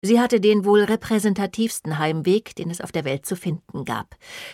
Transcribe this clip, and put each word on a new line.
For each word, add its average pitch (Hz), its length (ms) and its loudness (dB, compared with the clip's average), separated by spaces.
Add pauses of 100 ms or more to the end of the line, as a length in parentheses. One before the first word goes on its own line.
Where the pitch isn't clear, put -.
Sie 233 180 4
hatte 240 200 2
den 208 240 4
wohl 208 180 6
repräsentativsten 202 1160 -2
Heimweg, 160 580 0
den 170 140 -6
es 170 100 -10
auf - 120 -12
der 160 120 -4
Welt 139 200 -6
zu 185 120 -6
finden 156 480 -8
gab. 113 320 -8 (380)